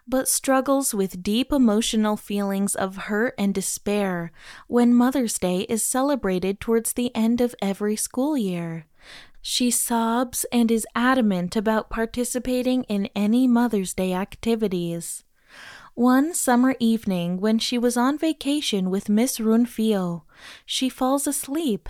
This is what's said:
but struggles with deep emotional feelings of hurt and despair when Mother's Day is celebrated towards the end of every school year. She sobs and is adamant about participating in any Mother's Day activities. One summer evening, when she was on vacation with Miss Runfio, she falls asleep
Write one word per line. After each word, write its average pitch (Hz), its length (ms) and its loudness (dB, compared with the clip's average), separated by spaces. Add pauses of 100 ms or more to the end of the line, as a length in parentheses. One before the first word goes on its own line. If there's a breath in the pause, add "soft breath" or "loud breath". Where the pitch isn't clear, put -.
but 254 200 0
struggles 269 680 2
with 190 260 -2
deep 214 300 0
emotional 220 680 2
feelings 202 560 -2
of 190 220 -4
hurt 214 420 -2
and 196 160 0
despair 190 760 -2 (360 loud breath)
when 240 280 4
Mother's 247 420 2
Day 180 260 -2
is 220 220 -2
celebrated 202 720 -2
towards 226 340 0
the 247 200 -4
end 226 280 2
of 240 200 0
every 208 360 -2
school 294 400 -2
year. 170 480 -4 (560 loud breath)
She - 280 0
sobs 233 840 -2
and 233 200 4
is 220 240 0
adamant 226 600 2
about 220 360 0
participating 247 920 -2
in 202 320 -2
any 226 320 4
Mother's 233 460 2
Day 185 200 -2
activities. 185 1080 -4 (720 loud breath)
One 262 400 4
summer 254 480 2
evening, 185 580 0
when 220 180 2
she 240 200 -2
was 240 180 0
on 262 220 0
vacation 285 720 -2
with 190 180 -2
Miss 220 300 2
Runfio, 220 840 0 (420 loud breath)
she - 240 -4
falls 262 360 0
asleep 277 640 -4